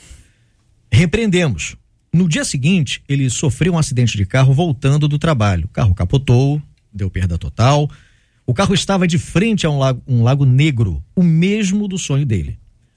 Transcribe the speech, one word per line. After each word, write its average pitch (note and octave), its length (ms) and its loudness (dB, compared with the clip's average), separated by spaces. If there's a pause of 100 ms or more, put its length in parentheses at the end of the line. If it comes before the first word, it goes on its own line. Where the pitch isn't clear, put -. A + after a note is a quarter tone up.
(920)
Repreendemos. F3 840 0 (360)
No F3+ 160 2
dia G#3+ 160 0
seguinte, D#3 640 -2
ele C#3 220 0
sofreu D#3 440 -2
um E3+ 40 0
acidente A#2+ 400 0
de G2+ 80 -2
carro C3 280 2
voltando D3 540 0
do D3 100 -2
trabalho. G#2 480 0
O - 40 -10
carro F#2+ 260 0
capotou, C3 640 0 (300)
deu F#2+ 180 -6
perda F2+ 280 -4
total. C#3+ 520 0 (560)
O B2+ 80 -2
carro G3 200 0
estava F#3 340 0
de E3 100 0
frente G3 480 0
a D#3+ 40 0
um C#3+ 100 -2
lago, C3 280 0
um B2 140 0
lago C#3 240 2
negro, B2 580 2 (120)
o F#3 80 2
mesmo G3 640 0
do F#3+ 100 -8
sonho C#3+ 280 -2
dele. F#2+ 320 -4 (400)